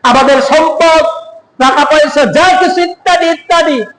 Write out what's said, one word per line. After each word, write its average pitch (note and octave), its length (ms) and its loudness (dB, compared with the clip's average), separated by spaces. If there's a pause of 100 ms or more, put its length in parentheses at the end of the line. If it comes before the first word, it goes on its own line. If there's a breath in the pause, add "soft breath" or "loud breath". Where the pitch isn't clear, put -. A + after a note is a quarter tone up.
আমাদের C4 380 2
সম্পদ, D#4+ 640 2 (540)
টাকা C4+ 260 0
পয়সা, D4 400 0
যা F4+ 320 0
কিছু F#4 240 -2
ইত্যাদি F4 480 -2
ইত্যাদি D#4+ 540 -2 (160)